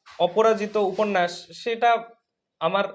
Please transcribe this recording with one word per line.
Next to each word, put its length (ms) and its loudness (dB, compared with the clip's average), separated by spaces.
অপরাজিত 580 2
উপন্যাস, 760 -2
সেটা 520 0
আমার 240 0